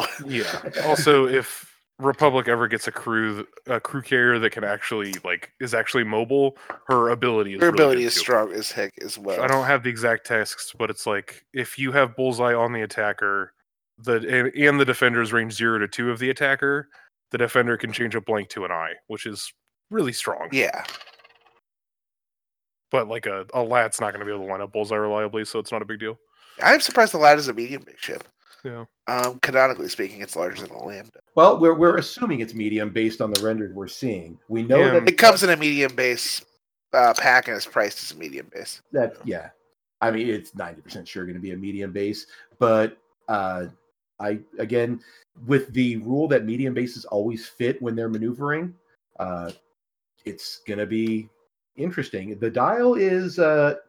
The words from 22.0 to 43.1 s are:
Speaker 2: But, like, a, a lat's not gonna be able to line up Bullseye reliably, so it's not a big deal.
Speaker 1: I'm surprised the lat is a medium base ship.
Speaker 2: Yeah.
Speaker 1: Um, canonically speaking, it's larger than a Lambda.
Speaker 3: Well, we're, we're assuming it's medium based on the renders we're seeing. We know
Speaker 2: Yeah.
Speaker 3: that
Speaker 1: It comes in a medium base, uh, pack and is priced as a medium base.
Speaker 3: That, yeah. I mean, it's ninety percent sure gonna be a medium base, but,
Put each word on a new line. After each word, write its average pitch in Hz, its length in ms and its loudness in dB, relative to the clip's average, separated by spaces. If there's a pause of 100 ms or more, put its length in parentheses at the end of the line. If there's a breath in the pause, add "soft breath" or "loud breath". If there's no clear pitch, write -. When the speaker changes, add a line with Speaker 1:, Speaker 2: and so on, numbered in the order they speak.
Speaker 2:
But, 120 180 0
like, 113 180 -8
a, 98 280 -6
a 123 80 0
lat's 117 380 0
not 104 120 -2
gonna 101 120 -10
be 101 80 -6
able 98 120 -8
to 98 60 -8
line 95 100 -6
up 101 120 -10
Bullseye 107 240 -2
reliably, 107 480 -2
so 113 140 -8
it's 107 140 -8
not 110 100 -4
a 101 40 -8
big 110 120 -10
deal. 110 200 -10 (440 soft breath)
Speaker 1:
I'm 269 180 6
surprised - 340 4
the 175 40 -2
lat 151 200 10
is 143 100 -4
a 120 60 -4
medium 120 280 -8
base - 160 -20
ship. - 260 -10 (400 soft breath)
Speaker 2:
Yeah. 117 200 -12 (240)
Speaker 1:
Um, 123 320 2
canonically 131 480 4
speaking, 101 320 -6
it's 98 160 -12
larger 90 300 -4
than - 100 -18
a 58 80 -12
Lambda. - 360 -14 (140)
Speaker 3:
Well, 160 240 8
we're, 165 160 8
we're 165 220 6
assuming 175 440 -4
it's 113 140 -8
medium 107 360 -2
based 110 300 -2
on 107 120 -2
the 101 100 -2
renders 107 320 -4
we're 95 140 -10
seeing. 90 500 -8 (100)
We 113 140 -2
know 127 160 4
Speaker 2:
Yeah. 139 120 6 (100)
Speaker 3:
that 113 80 2
Speaker 1:
It - 100 4
comes 220 240 10
in 190 80 6
a 170 60 6
medium 143 400 0
base, 123 480 -2 (480)
uh, 120 240 6
pack 127 320 4
and 113 80 -4
is 101 100 -8
priced - 360 -2
as - 100 -12
a 73 80 -20
medium 69 340 -12
base. - 280 -14 (100)
Speaker 3:
That, 120 320 -2
yeah. 87 240 -8 (540)
I 113 80 2
mean, 113 180 -2
it's 104 260 -6
ninety 85 280 -12
percent - 260 -16
sure 92 160 -10
gonna 90 160 -10
be 95 120 -10
a 90 40 -10
medium 98 360 -8
base, 101 340 -4 (320 soft breath)
but, 113 400 4 (300)